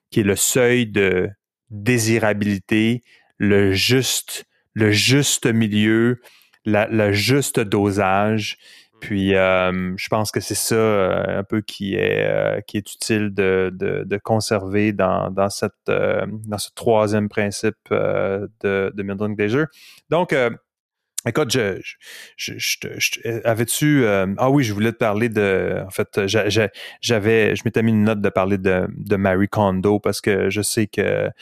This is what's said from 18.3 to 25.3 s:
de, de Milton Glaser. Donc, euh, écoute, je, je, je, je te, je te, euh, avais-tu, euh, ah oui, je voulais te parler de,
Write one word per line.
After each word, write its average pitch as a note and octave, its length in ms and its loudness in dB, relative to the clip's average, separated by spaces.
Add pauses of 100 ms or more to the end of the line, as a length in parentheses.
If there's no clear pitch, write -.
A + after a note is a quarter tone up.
de, G2 320 0
de G2+ 80 -6
Milton G2+ 320 -4
Glaser. G#2+ 300 0 (440)
Donc, E3+ 240 0
euh, B2+ 160 2 (760)
écoute, A#2+ 240 0
je, G2+ 320 0
je, - 120 -18 (420)
je, - 200 -10
je - 220 -6
te, - 80 -10 (120)
je - 120 -2
te, - 160 -8
euh, A2+ 160 -4
avais-tu, A#2+ 600 2
euh, G2 220 2 (100)
ah B2+ 120 2
oui, C#3+ 140 4
je A2 100 -2
voulais G#2+ 180 0
te A2+ 60 -10
parler A2 320 0
de, F#2+ 560 0